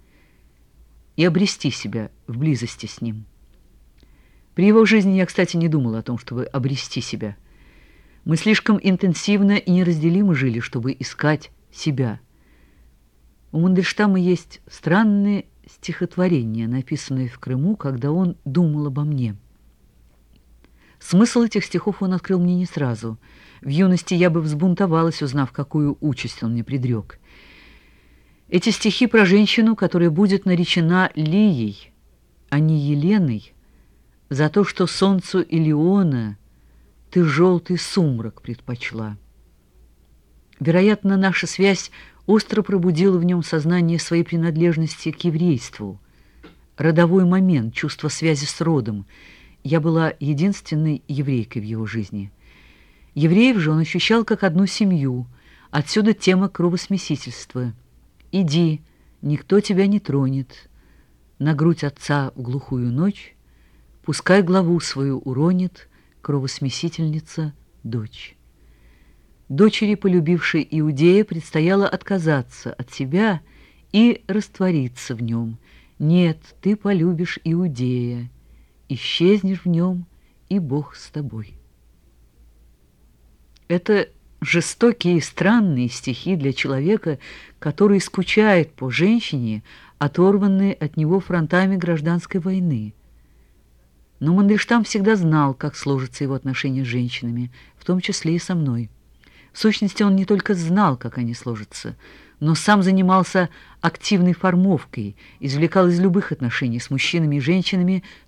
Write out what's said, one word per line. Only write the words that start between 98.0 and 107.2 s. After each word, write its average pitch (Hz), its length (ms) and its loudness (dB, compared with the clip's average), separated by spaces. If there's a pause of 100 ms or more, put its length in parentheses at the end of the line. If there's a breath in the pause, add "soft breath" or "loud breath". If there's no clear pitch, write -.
и 170 40 -2
со 185 160 -6
мной. 120 340 -2 (640 soft breath)
В - 80 -16
сущности, 214 440 0
он 196 120 4
не 190 100 0
только 202 300 0
знал, 170 420 0
как 120 200 -10
они 120 160 -4
сложатся, 113 640 -10 (420 loud breath)
но 156 160 2
сам 202 280 2
занимался 185 640 2 (320 loud breath)
активной 175 520 0
формовкой, 175 800 0 (240 soft breath)
извлекал 160 480 2
из 175 120 2
любых 185 320 0
отношений 120 480 -4
с - 100 -10
мужчинами 147 460 -2